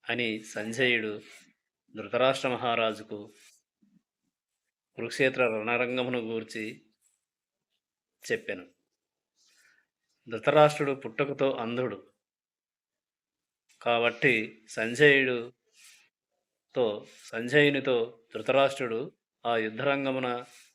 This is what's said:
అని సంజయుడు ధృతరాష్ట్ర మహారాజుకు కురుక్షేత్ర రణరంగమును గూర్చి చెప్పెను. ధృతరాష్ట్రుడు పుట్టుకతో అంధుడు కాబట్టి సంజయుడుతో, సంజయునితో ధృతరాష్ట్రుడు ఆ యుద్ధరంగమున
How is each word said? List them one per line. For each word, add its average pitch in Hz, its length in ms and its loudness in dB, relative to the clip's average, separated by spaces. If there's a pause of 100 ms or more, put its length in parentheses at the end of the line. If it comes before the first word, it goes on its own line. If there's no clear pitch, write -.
అని 117 340 -2
సంజయుడు 113 800 -2 (720)
ధృతరాష్ట్ర 123 520 0
మహారాజుకు 113 840 -4 (1600)
కురుక్షేత్ర 127 500 0
రణరంగమును 120 760 -2
గూర్చి 113 640 -8 (1500)
చెప్పెను. 92 340 -8 (1600)
ధృతరాష్ట్రుడు 143 640 4
పుట్టుకతో 135 600 -2
అంధుడు 117 600 -6 (1700)
కాబట్టి 117 880 0
సంజయుడుతో, 123 2500 0 (180)
సంజయునితో 131 1000 2 (100)
ధృతరాష్ట్రుడు 131 800 0 (340)
ఆ 117 100 2
యుద్ధరంగమున 127 880 -2 (300)